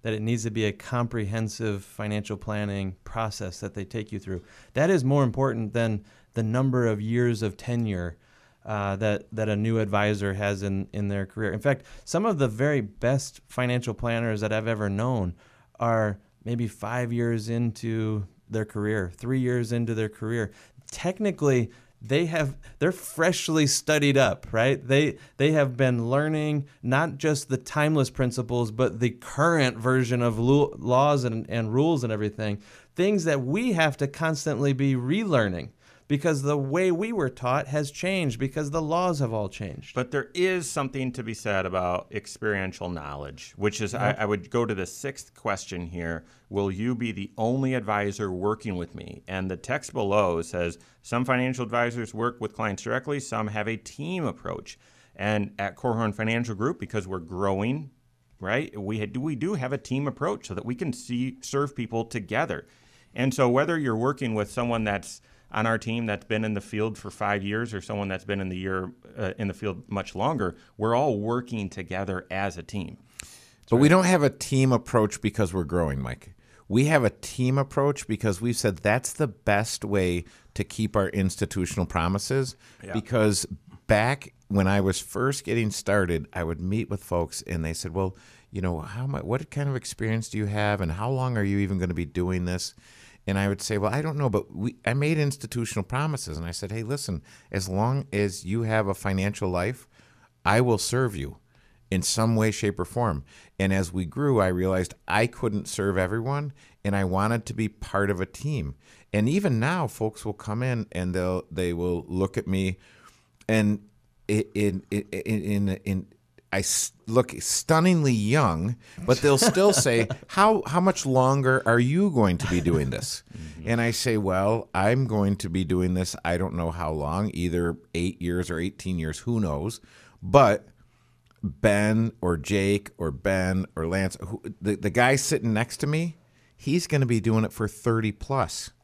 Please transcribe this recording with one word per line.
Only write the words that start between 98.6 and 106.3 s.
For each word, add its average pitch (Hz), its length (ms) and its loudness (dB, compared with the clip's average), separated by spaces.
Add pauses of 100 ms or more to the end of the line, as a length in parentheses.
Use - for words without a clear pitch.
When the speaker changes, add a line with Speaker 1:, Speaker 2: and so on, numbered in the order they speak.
Speaker 3:
have 110 260 2
a 98 60 0
financial 98 560 0
life, 90 360 -2 (600)
I 110 160 6
will 120 160 4
serve 120 360 0
you 73 220 -8 (560)
in 92 120 2
some 113 340 2
way, 107 140 4
shape, 101 280 -2
or 90 60 -2
form." 98 400 -2 (340)
And 95 140 2
as 92 180 0
we 92 140 -2
grew, 135 340 2
I 95 80 4
realized 92 460 2 (160)
I 107 180 4
couldn't 104 400 -2
serve 98 300 0
everyone, 117 560 -2 (320)